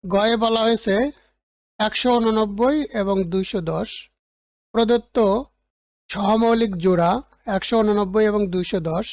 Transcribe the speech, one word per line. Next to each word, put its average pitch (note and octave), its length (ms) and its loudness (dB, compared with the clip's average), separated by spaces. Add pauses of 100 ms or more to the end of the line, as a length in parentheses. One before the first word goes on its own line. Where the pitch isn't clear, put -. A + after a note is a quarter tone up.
গ F#3+ 120 -4 (160)
এ A#3 60 0
বলা A3+ 260 0
হয়েছে A3 320 0 (840)
একশো G#3+ 380 -2
ঊননব্বই A3 600 0 (240)
এবং G3 140 0 (180)
দুইশো F#3+ 260 -2 (120)
দশ F3+ 180 -4 (840)
প্রদত্ত A#3 440 0 (920)
সহমৌলিক A3 680 2
জোড়া F3 340 2 (440)
একশো F#3+ 240 -2
ঊননব্বই G#3 520 2
এবং G#3 100 0 (120)
দুইশো F3+ 260 -2 (100)
দশ। F3 240 -4